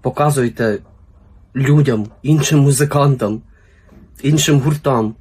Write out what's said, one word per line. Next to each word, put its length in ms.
показуєте 760
людям, 520
іншим 380
музикантам, 800
іншим 380
гуртам 600